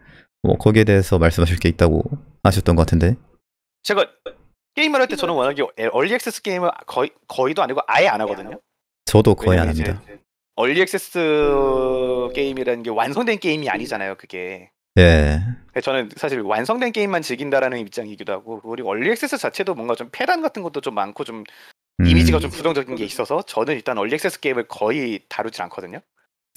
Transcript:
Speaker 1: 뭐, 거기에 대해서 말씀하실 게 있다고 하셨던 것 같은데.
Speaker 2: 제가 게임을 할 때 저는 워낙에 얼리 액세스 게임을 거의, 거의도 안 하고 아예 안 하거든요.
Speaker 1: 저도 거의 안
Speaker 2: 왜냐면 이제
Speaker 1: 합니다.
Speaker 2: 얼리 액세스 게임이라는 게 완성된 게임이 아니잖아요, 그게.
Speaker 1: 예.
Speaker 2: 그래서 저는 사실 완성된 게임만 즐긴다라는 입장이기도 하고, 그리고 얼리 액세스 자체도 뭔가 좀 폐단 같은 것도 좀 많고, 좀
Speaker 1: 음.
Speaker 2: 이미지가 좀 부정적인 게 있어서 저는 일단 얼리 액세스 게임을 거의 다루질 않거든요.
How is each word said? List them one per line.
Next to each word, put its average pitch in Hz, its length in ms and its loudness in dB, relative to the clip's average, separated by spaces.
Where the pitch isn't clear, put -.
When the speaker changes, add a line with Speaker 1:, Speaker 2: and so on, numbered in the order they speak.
Speaker 1:
뭐, 92 140 2
거기에 110 260 6
대해서 98 360 4
말씀하실 85 380 4
게 90 120 2
있다고 82 340 4
하셨던 92 320 4
것 82 100 6
같은데. 85 300 4
Speaker 2:
제가 202 220 0
게임을 294 260 2
할 247 60 4
때 311 80 -6
저는 175 180 -2
워낙에 139 300 0
얼리 165 200 0
액세스 - 280 -6
게임을 180 280 -2
거의, - 260 -2
거의도 151 360 -2
안 123 60 -2
하고 135 180 -4
아예 151 200 4
안 110 140 0
하거든요. 104 380 -6
Speaker 1:
저도 107 300 6
거의 92 240 2
안 80 80 2
Speaker 2:
왜냐면 78 140 0
이제 85 100 -2
Speaker 1:
합니다. 98 220 -12
Speaker 2:
얼리 135 260 2
액세스 135 1500 0
게임이라는 131 480 -2
게 117 60 -6
완성된 139 500 -2
게임이 151 300 -2
아니잖아요, 98 460 -6
그게. 92 560 -14
Speaker 1:
예. 78 440 6
Speaker 2:
그래서 - 200 -4
저는 123 260 -2
사실 135 240 -4
완성된 127 500 -2
게임만 202 300 -2
즐긴다라는 131 580 -2
입장이기도 104 540 -10
하고, 107 280 -10
그리고 113 280 -8
얼리 117 220 -2
액세스 262 260 -4
자체도 190 380 -4
뭔가 117 200 -4
좀 - 160 -8
폐단 330 300 -2
같은 269 220 -6
것도 156 180 -8
좀 120 140 -8
많고, 143 280 -6
좀 113 200 -12
Speaker 1:
음. 87 60 6
Speaker 2:
이미지가 82 320 6
좀 - 120 -4
부정적인 139 440 -4
게 110 100 -6
있어서 131 380 -4
저는 120 320 -4
일단 120 220 -4
얼리 107 180 -2
액세스 165 240 -4
게임을 127 280 -2
거의 117 520 -2
다루질 107 340 -8
않거든요. 92 360 -12